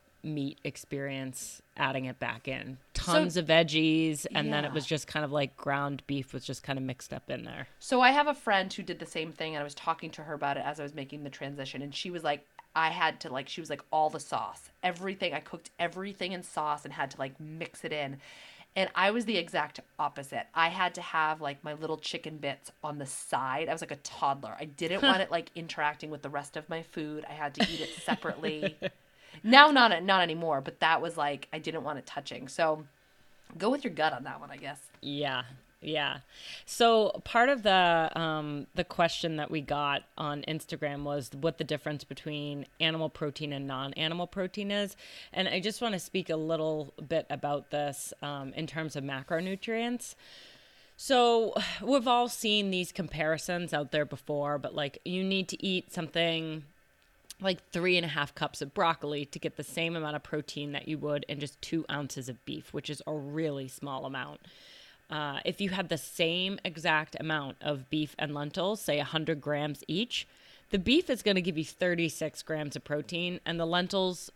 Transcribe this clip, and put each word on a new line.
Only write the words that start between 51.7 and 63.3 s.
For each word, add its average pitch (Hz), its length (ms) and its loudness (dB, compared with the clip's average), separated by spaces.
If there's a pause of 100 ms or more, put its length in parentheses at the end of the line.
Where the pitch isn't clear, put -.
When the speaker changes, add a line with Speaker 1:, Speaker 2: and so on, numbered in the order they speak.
Speaker 1:
we've 247 280 4
all 240 200 6
seen 208 440 2
these 180 180 0
comparisons 160 840 0
out 147 200 -2
there 151 140 2
before, 147 520 -2
but, 135 160 -6
like, 143 300 -4
you 180 180 0
need 190 280 2
to - 140 -6
eat 185 280 -2
something 160 720 0 (760)
like 190 300 -2
three 180 260 4
and 170 80 4
a 165 40 -2
half 143 260 -2
cups - 260 -4
of 139 140 -6
broccoli 151 500 2
to - 140 -12
get - 180 -4
the 151 60 -8
same 165 320 -2
amount 151 220 -4
of 147 80 -6
protein 147 480 -6
that 139 160 -6
you 156 100 -2
would 147 300 -2
in 147 100 -4
just 143 240 -8
two 160 260 -2
ounces 139 400 -4
of 117 160 -12
beef, 147 300 -10
which 147 160 -6
is 143 160 -6
a 151 60 -4
really 143 560 -2